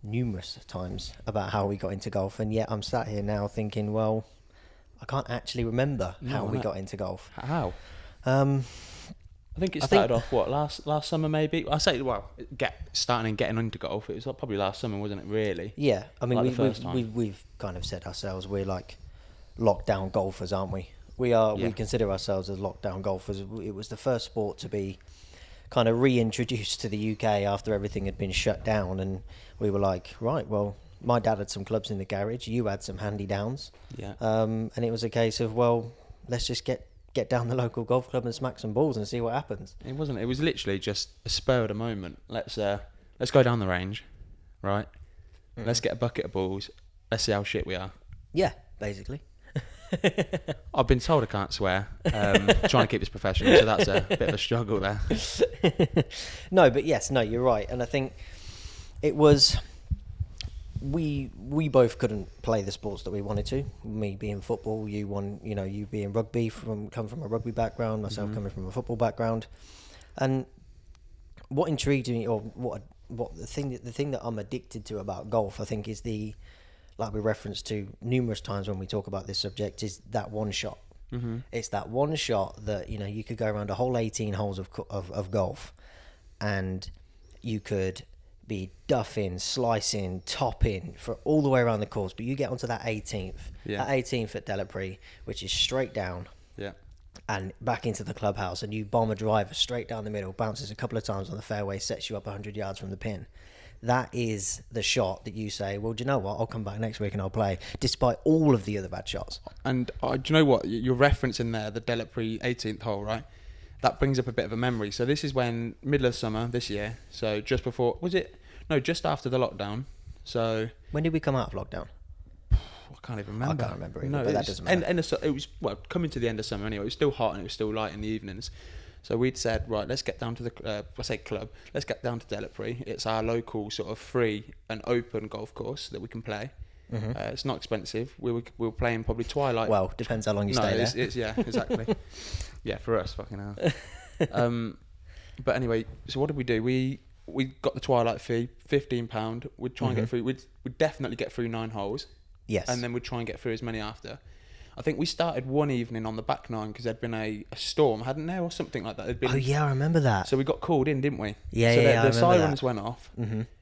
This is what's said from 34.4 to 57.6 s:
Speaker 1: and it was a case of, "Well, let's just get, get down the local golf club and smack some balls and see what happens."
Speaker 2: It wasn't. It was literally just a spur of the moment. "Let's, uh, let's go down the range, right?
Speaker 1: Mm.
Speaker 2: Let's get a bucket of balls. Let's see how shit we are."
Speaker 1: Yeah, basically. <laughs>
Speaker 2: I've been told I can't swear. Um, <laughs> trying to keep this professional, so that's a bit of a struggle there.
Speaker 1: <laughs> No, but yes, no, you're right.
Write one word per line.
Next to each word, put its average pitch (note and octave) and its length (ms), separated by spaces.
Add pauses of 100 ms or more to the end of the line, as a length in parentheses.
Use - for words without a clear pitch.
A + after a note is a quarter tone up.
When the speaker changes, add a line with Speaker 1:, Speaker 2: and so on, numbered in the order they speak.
Speaker 1:
and A#2+ 100
it A#2 60
was A2+ 140
a A2+ 60
case A2+ 300
of, A#2 140
"Well, A#2 380 (340)
let's B2 200
just - 180
get, - 240 (240)
get A#2 160
down A#2 200
the B2 60
local B2 300
golf B2 240
club B2 160
and A#2 100
smack B2+ 240
some G#2+ 140
balls C3 240
and G#2 100
see A#2+ 140
what A#2 140
happens." A2+ 500
Speaker 2:
It B2+ 120
wasn't. C#3 240
It A2 40
was B2+ 160
literally G2+ 380
just - 320 (160)
a - 20
spur B2+ 340
of G#2+ 60
the G#2 60
moment. G#2 440 (100)
"Let's, - 280
uh, G2+ 220 (400)
let's B2+ 120
go C#3 120
down A#2+ 180
the F#2+ 80
range, F#2 360 (580)
right? G2+ 260 (680)
Speaker 1:
Mm. A2+ 80
Speaker 2:
Let's A#2 140
get - 120
a - 40
bucket A#2+ 280
of - 80
balls. F#2+ 380 (400)
Let's A2+ 140
see A2 80
how G2+ 120
shit - 220
we F#2 80
are." F#2 180 (400)
Speaker 1:
Yeah, - 200 (260)
basically. G#2 420 (720)
<laughs> - 80 (720)
Speaker 2:
I've C3 140
been B2+ 140
told D3+ 240
I - 20
can't G2+ 260
swear. G2 360 (260)
Um, F#3+ 320
<laughs> - 220
trying - 160
to - 20
keep - 140
this - 80
professional, - 500
so C3 60
that's A2 240
a F#2+ 200
bit F#3+ 140
of F#2+ 120
a G#2 40
struggle A2+ 400
there. G2 220 (100)
Speaker 1:
<laughs> - 920 (480)
No, F3 180
but C3 140
yes, C#3 260
no, C3 120
you're A2+ 200
right. A2+ 260